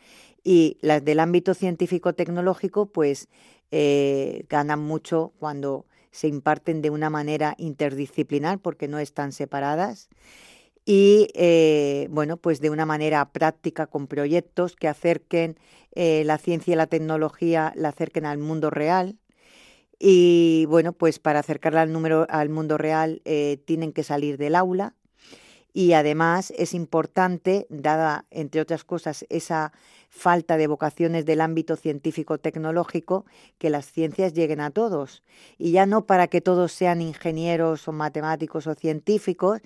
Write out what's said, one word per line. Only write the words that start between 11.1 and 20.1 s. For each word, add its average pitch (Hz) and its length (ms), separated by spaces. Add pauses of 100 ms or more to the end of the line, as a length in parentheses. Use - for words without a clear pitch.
eh, 151 760
bueno, 151 260
pues 160 240
de 151 80
una 151 160
manera 151 480
práctica, 156 540
con 143 200
proyectos 165 720
que 165 120
acerquen, 165 680 (360)
eh, 160 320
la 151 100
ciencia 165 360
y 170 40
la 160 120
tecnología, 160 880
la 156 140
acerquen 160 360
al 147 120
mundo 156 300
real. 180 480 (840)
Y, 170 720